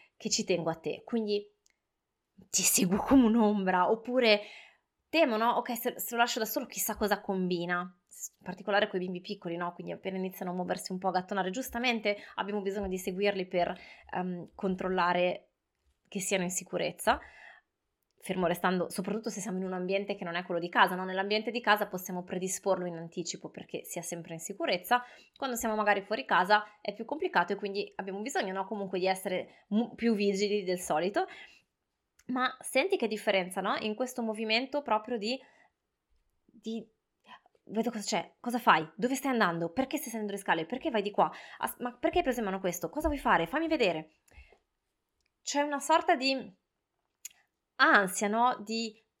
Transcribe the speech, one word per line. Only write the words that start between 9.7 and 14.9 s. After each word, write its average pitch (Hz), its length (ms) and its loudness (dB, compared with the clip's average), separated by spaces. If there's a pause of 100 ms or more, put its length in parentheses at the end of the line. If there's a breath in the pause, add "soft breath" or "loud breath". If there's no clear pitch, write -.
Quindi 175 200 -10
appena 190 240 -6
iniziano 185 340 -4
a - 20 -4
muoversi 180 380 -4
un 185 80 -4
po', 190 80 -2
a 185 40 0
gattonare, 185 380 -2
giustamente 233 680 -2 (180 loud breath)
abbiamo 202 260 -4
bisogno 196 260 -4
di 185 120 -4
seguirli 190 480 -2
per, 180 280 0 (380 loud breath)
ehm, 180 400 -4
controllare 180 1000 0 (540)